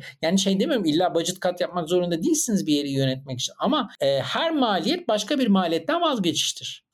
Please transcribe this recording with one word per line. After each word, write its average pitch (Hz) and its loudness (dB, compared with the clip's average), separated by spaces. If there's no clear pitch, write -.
Yani 180 2
şey 196 2
demiyorum, 247 2
illa 160 2
budget 170 -2
cut 180 0
yapmak 170 -4
zorunda 175 2
değilsiniz 226 0
bir 151 4
yeri 143 0
yönetmek 135 -2
için. - -6
Ama, 233 0
e, 139 2
her 302 -2
maliyet 247 0
başka 214 0
bir 254 2
maliyetten 190 2
vazgeçiştir. 196 -2